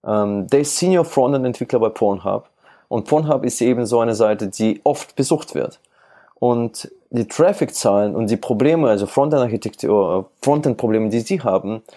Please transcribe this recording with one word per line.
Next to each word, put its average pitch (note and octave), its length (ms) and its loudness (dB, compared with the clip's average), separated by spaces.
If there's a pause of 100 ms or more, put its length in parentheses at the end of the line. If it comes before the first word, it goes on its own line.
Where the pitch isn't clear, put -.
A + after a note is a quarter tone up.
Ähm, G#2 440 -2
der C#3+ 120 4
ist D3 160 -4
Senior F3 280 2
Frontend-Entwickler C3 720 0
bei A2 100 2
Pornhub. G2 600 -2 (400)
Und A2+ 200 -6
Pornhub D3+ 360 0
ist - 160 -4
eben A#2+ 260 2
so A#2 140 2
eine A#2 140 0
Seite, G#2+ 340 0
die G#2+ 360 -2
oft - 320 -2
besucht D3+ 380 -2
wird. - 260 -6 (580)
Und A#2+ 520 -2 (200)
die A#2 180 -4
Traffic-Zahlen G#2 880 0
und G#2+ 140 -2
die A2+ 60 2
Probleme, C#3 520 2
also G#2 180 2
Frontend-Architektur, A2 1120 0
äh, - 260 -10
Frontend-Probleme, A#2+ 640 0
die A2+ 120 0
sie F3 200 -4
haben, G#2+ 420 -2 (140)